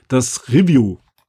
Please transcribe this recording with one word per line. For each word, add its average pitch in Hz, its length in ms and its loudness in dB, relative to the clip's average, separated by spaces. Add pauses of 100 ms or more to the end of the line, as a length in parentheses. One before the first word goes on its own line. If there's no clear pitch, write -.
das - 440 -4
Review. 135 460 2 (300)